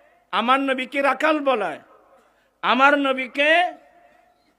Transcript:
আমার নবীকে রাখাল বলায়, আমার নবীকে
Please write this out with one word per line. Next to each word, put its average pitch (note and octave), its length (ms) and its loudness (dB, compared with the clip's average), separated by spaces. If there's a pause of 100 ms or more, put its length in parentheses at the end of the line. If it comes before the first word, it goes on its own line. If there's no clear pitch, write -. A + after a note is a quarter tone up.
(320)
আমার A#3+ 280 0
নবীকে C#4 420 -4
রাখাল D4 380 0
বলায়, A3+ 400 -2 (800)
আমার C4+ 380 4
নবীকে C#4+ 720 0 (840)